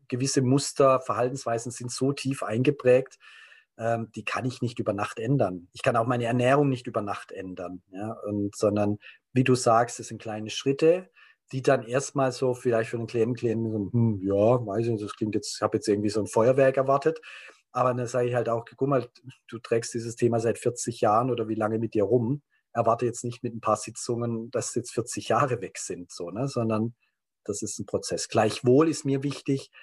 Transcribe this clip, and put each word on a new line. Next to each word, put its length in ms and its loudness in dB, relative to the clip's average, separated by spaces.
gewisse 340 0
Muster, 580 4
Verhaltensweisen 720 -4
sind 180 -10
so 220 0
tief 300 -4
eingeprägt, 760 2
ähm, 360 -2
die 100 -10
kann 200 -4
ich 180 -4
nicht 160 -4
über 140 -2
Nacht 260 -4
ändern. 540 0
Ich 100 -14
kann 140 2
auch 100 2
meine 180 0
Ernährung 440 4
nicht 180 -2
über 160 -4
Nacht 300 -8
ändern, 580 -10
ja, 220 -8
und, 280 -2
sondern, 440 2
wie 120 2
du 100 4
sagst, 460 4
es 80 -14
sind 120 -12
kleine 300 -8
Schritte, 600 2
die 100 -4
dann 200 2
erstmal 500 -2
so 220 0
vielleicht 360 0
für 80 -6
den 80 -6
Klienten, 300 0
Klienten 360 -2
so, 200 -4
„Hm, 300 4
ja, 120 2
weiß 200 -2
ich 60 0
nicht, 120 -4
das 120 -10
klingt 180 -2
jetzt, 220 -4
ich 60 -4
hab 120 0
jetzt 140 -2
irgendwie 220 2
so 100 -2
ein 60 -4
Feuerwerk 500 4
erwartet.“ 440 0
Aber 220 2
dann 120 -4
sage 220 0
ich 60 -2
halt 140 0
auch, 160 -2
„Guck 120 0
mal, 200 0
du 100 -12
trägst 360 -2
dieses 220 -6
Thema 240 2
seit 180 0
vierzig 420 -4
Jahren 300 4
oder 180 -2
wie 60 -2
lange 240 0
mit 160 -4
dir 100 4
rum. 380 2
Erwarte 340 2
jetzt 180 -4
nicht 180 -8
mit 120 -6
ein 60 -10
paar 160 2
Sitzungen, 720 -6
dass 240 -4
jetzt 180 -4
vierzig 360 -6
Jahre 320 2
weg 180 -10
sind, 340 -10
so, 180 -10
ne, 180 -4
sondern 460 -2
das 180 -6
ist 160 -10
ein 80 -10
Prozess.“ 420 -6
Gleichwohl 600 4
ist 160 -4
mir 180 0
wichtig, 480 -4